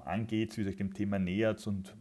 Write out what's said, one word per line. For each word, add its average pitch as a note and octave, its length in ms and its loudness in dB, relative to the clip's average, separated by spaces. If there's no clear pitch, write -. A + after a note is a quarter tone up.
angeht, A2 540 0
wie A2 40 0
ihr G2 60 0
euch F#2+ 80 -2
dem F#2+ 160 -2
Thema G2+ 280 0
nähert G#2 480 2
und F#2+ 320 -4